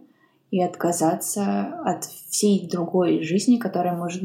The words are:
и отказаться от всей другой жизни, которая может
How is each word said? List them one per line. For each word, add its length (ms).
и 120
отказаться 1200
от 200
всей 640
другой 540
жизни, 360
которая 380
может 280